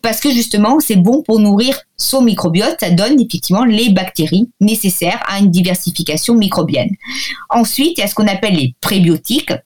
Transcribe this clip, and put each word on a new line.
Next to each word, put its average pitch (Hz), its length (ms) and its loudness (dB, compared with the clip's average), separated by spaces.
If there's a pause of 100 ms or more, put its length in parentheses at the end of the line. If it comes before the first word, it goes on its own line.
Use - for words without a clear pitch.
parce 220 200 -4
que 294 100 0
justement, 233 480 2
c'est 262 160 0
bon 220 300 4
pour 226 160 2
nourrir 208 360 2 (200)
son - 260 0
microbiote, 208 560 0
ça 180 120 -2
donne 220 300 2
effectivement 208 440 -2
les 226 240 2
bactéries 185 600 0 (120)
nécessaires 202 680 0
à 196 140 -4
une 202 100 6
diversification 175 880 0
microbienne. 185 540 0 (600)
Ensuite, 269 480 0
il - 20 -4
y 202 40 -2
a - 20 -2
ce - 80 -6
qu'on 214 140 0
appelle 196 260 -2
les 131 260 -2
prébiotiques. 185 720 0 (140)